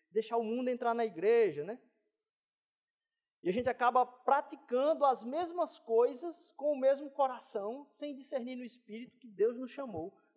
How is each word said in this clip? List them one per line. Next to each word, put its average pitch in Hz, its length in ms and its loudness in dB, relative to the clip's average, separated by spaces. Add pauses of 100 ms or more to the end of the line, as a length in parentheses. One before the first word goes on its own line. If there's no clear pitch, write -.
(100)
deixar 220 260 -2
o 233 80 2
mundo 240 240 -2
entrar 240 260 0
na 233 100 0
igreja, 190 600 2
né? 220 140 -10 (1600)
E 165 60 -2
a 185 40 4
gente 240 160 -2
acaba 247 380 2
praticando 285 1000 0
as 254 200 4
mesmas 330 540 -4
coisas 254 760 0
com 294 200 -2
o 277 60 -4
mesmo 269 320 2
coração, 247 800 -4
sem 294 260 -10
discernir 254 420 -8
no 247 80 -10
Espírito 233 540 -16
que 254 100 -20
Deus 214 280 0
nos 247 140 -10
chamou 196 440 -8 (220)